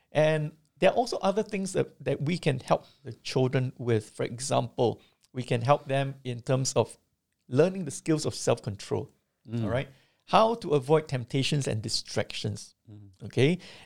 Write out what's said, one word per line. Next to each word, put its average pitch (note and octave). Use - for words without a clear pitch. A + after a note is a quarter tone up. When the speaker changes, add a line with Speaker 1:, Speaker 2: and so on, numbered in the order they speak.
Speaker 1:
And D#3
there F#3
are -
also A#3+
other G3
things F#3+
that, -
that C#3
we D#3+
can C3+
help -
the B2
children C3
with. A#2
For -
example, B2+
we B2+
can B2
help C#3+
them C3+
in A#2+
terms C3
of A#2
learning F3
the C3+
skills -
of C3
self-control, -
Speaker 2:
Mm. A2+
Speaker 1:
all G#2+
right? B2+
How A3
to F3
avoid D3+
temptations C#3
and A2
distractions, -
Speaker 2:
Mm. G#2
Speaker 1:
okay? C#3